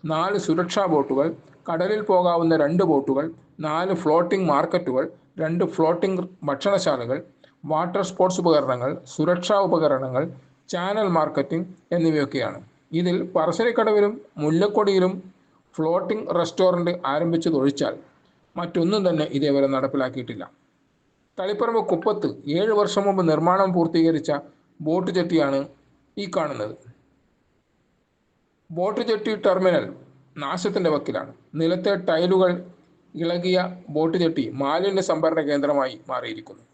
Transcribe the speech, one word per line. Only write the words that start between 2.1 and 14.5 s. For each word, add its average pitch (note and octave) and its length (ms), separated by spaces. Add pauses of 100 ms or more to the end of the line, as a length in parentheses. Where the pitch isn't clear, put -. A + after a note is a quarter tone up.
രണ്ട് F3 260
ബോട്ടുകൾ, C#3 360 (400)
നാല് E3+ 360
ഫ്ലോട്ടിംഗ് F3 480
മാർക്കറ്റുകൾ, D3 540 (360)
രണ്ട് E3 240 (120)
ഫ്ലോട്ടിംഗ് F3 500 (240)
ഭക്ഷണശാലകൾ, C#3 680 (540)
വാട്ടർ F3+ 380
സ്പോർട്സ് F3+ 340
ഉപകരണങ്ങൾ, C3+ 480 (220)
സുരക്ഷാ F3+ 440 (100)
ഉപകരണങ്ങൾ, C#3+ 560 (500)
ചാനൽ G3 340 (100)
മാർക്കറ്റിംഗ് D#3 500 (280)
എന്നിവയൊക്കെയാണ്. C#3 640 (400)
ഇതിൽ F3 180 (180)
പറശ്ശിനിക്കടവിലും G#3+ 760 (240)
മുല്ലക്കൊടിയിലും F#3 760 (600)